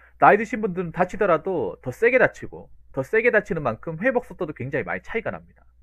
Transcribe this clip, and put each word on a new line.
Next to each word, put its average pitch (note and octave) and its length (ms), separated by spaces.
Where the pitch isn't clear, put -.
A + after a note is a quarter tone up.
나이 E3 180
드신 G#3+ 240
분들은 F3+ 320
다치더라도 F3 880
더 - 80
세게 A#3+ 280
다치고, - 520
더 C3+ 100
세게 A3 280
다치는 G3 320
만큼 D3+ 400
회복 B3 220
속도도 E3 300
굉장히 C3 300
많이 F2 180
차이가 - 280
납니다. - 340